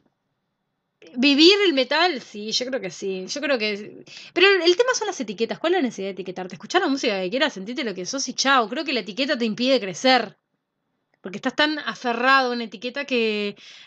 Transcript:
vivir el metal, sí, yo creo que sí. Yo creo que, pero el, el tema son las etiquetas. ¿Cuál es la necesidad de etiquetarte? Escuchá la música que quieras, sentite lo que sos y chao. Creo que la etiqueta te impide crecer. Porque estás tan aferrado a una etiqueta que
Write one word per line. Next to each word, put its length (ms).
vivir 360
el 80
metal, 460
sí, 320
yo 140
creo 140
que 100
sí. 380
Yo 120
creo 180
que, 460
pero 160
el, 140
el 140
tema 180
son 120
las 140
etiquetas. 380
¿Cuál 160
es 40
la 40
necesidad 260
de 40
etiquetarte? 420
Escuchá 260
la 80
música 320
que 100
quieras, 220
sentite 320
lo 100
que 120
sos 220
y 60
chao. 340
Creo 160
que 80
la 80
etiqueta 380
te 60
impide 360
crecer. 560
Porque 180
estás 180
tan 240
aferrado 720
a 40
una 100
etiqueta 400
que 520